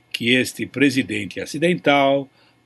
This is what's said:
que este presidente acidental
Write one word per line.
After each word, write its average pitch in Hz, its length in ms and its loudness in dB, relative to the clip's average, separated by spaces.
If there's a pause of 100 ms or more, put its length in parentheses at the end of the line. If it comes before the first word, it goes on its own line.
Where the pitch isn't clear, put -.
(120)
que 117 220 -2
este 127 300 -2
presidente 107 760 -2
acidental 139 920 0 (360)